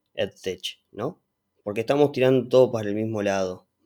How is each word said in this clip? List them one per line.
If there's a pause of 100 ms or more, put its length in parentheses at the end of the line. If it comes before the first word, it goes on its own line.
(140)
EdTech, (100)
¿no? (400)
Porque
estamos
tirando
todo
para
el
mismo
lado, (160)